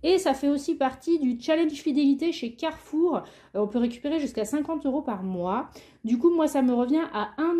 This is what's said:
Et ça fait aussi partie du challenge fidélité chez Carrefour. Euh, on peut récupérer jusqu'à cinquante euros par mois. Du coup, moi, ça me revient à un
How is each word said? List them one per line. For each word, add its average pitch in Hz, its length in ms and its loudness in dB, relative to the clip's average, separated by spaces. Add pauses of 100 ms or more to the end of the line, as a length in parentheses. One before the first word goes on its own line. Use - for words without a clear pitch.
Et 359 140 4
ça 330 160 2
fait 285 140 -2
aussi 285 260 0
partie 285 460 0
du 247 200 0
challenge 320 340 2
fidélité 285 580 2
chez 240 240 -8
Carrefour. 320 600 -2 (360)
Euh, 196 60 -2
on 208 80 0
peut 226 100 -2
récupérer 247 400 -2
jusqu'à 262 260 -4
cinquante 294 400 -4
euros 277 160 0
par 208 220 -6
mois. 185 480 -4 (320)
Du 233 160 0
coup, 339 120 6
moi, 320 180 2
ça 302 120 0
me 254 140 4
revient 247 380 2
à 208 260 -4
un 330 220 2